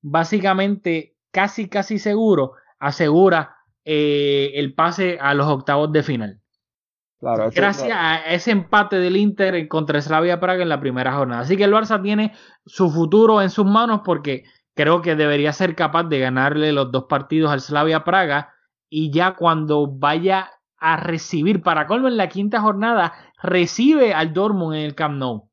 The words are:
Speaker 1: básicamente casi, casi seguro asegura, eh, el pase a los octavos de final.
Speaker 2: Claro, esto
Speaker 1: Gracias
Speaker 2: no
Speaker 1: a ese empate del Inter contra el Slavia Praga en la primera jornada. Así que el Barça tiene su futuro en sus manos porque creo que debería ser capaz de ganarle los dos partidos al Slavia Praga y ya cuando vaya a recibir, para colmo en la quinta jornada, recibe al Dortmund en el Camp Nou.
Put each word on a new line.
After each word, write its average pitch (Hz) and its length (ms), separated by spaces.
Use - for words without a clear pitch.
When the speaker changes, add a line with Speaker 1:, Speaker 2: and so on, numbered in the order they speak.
Speaker 1:
básicamente 190 1120
casi, 202 400
casi 202 280
seguro 202 540
asegura, 160 760
eh, 143 680
el 143 180
pase 180 440
a 139 140
los 143 140
octavos 147 460
de 151 100
final. 113 380
Speaker 2:
Claro, 113 300
esto 139 120
Speaker 1:
Gracias 202 280
Speaker 2:
no 226 60
Speaker 1:
a 165 220
ese 175 240
empate 208 460
del 180 200
Inter 190 520
contra 151 280
el 143 60
Slavia 165 360
Praga 180 240
en 170 60
la 143 120
primera 127 340
jornada. 127 260
Así 156 160
que 202 80
el 202 80
Barça 214 300
tiene 208 300
su 180 240
futuro 202 500
en 190 80
sus 202 160
manos 214 400
porque 147 400
creo 160 260
que 160 160
debería 147 380
ser 175 200
capaz 165 300
de 151 140
ganarle 139 540
los 135 200
dos 131 120
partidos 147 460
al 135 120
Slavia 156 420
Praga 165 460
y 156 220
ya 180 220
cuando 151 560
vaya 170 600
a 160 200
recibir, 170 640
para 156 240
colmo 247 220
en 240 100
la 185 100
quinta 208 320
jornada, 214 540
recibe 226 680
al 160 220
Dortmund 185 420
en 151 60
el 147 120
Camp 147 220
Nou. 123 360